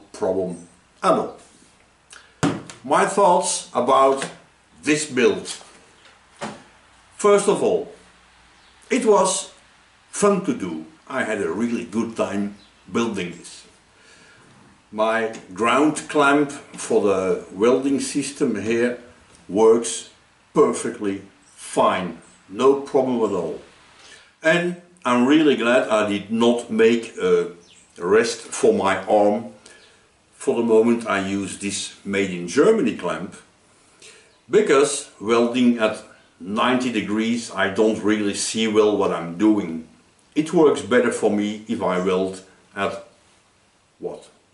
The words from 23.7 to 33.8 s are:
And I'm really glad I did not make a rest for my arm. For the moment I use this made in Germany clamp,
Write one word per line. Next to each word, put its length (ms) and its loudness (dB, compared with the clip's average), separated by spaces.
And 400 0
I'm 220 2
really 320 4
glad 320 2
I 180 0
did 240 -6
not 400 0
make 460 2
a 340 2
rest 420 0
for 340 0
my 320 -2
arm. 460 2
For 220 -4
the 80 0
moment 420 4
I 220 -2
use 320 -6
this 460 -8
made 260 -2
in 160 -8
Germany 480 2
clamp, 400 -8